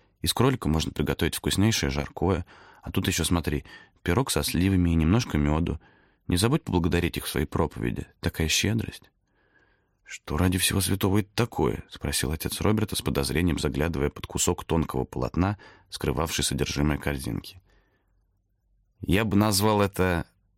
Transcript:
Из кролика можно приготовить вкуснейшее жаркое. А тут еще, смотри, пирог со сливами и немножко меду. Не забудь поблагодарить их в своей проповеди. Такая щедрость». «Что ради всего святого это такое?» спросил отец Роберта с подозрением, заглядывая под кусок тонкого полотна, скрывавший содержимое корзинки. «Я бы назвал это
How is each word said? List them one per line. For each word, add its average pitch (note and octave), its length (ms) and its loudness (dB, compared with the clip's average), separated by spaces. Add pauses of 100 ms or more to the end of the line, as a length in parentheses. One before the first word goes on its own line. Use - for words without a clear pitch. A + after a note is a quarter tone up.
(220)
Из - 120 -2
кролика B2+ 340 2
можно D#2 240 0
приготовить D2 440 -2
вкуснейшее F#2+ 560 0
жаркое. D#2 560 -2 (340)
А - 100 -12
тут G2 160 -2
еще, E2+ 180 0
смотри, D#2 380 0 (380)
пирог F#2+ 300 0
со D2+ 100 0
сливами F2 480 2
и E2 60 2
немножко E2 420 2
меду. D2+ 420 0 (480)
Не F2+ 80 2
забудь A#2 280 2
поблагодарить E2+ 540 0
их - 80 -6
в - 40 -8
своей D2+ 160 0
проповеди. - 600 -2 (120)
Такая - 280 -2
щедрость». - 640 -2 (920)
«Что - 340 -10
ради F#2 200 4
всего F#2+ 240 0
святого F#2+ 380 2
это G2 160 -2
такое?» D#2+ 540 0
спросил - 420 -4
отец - 280 -4
Роберта G#2+ 360 0
с - 80 -4
подозрением, C#2+ 560 0
заглядывая D2 500 -2
под - 160 -10
кусок - 400 -2
тонкого D2+ 400 0
полотна, E2+ 540 -2 (320)
скрывавший C#2+ 520 -2
содержимое C#2+ 540 0
корзинки. - 640 -6 (1400)
«Я F#2+ 220 2
бы G2+ 140 2
назвал G#2 440 4
это F#2 440 0 (320)